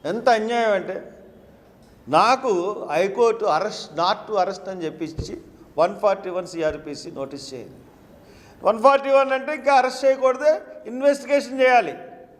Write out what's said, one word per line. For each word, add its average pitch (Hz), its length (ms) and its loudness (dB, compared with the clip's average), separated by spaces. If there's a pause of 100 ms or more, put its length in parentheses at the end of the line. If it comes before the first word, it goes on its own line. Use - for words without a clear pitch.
ఎంత 226 240 0
అన్యాయం 226 440 2
అంటే, 185 400 -4 (960)
నాకు 226 440 4 (400)
హైకోర్టు 202 520 2
arrest, 165 560 -2
not 202 300 -2
to 190 140 2
arrest 190 240 -6
అని 180 160 -8
చెప్పి 156 200 -8
ఇచ్చి - 360 -10 (380)
వన్ 190 180 2
ఫార్టీ 196 340 0
వన్ 175 160 -6
సిఆర్పిసి 156 640 -6
నోటీస్ 135 440 -12
చేయండి. 117 200 -16 (920)
వన్ 214 180 2
ఫార్టీ 277 280 4
వన్ 269 220 4
అంటే 262 220 -4
ఇంకా 277 200 0
అరెస్ట్ 254 300 2
చేయకూడదే, 262 560 2 (260)
ఇన్వెస్టిగేషన్ 262 760 0
చేయాలి. 240 340 4 (460)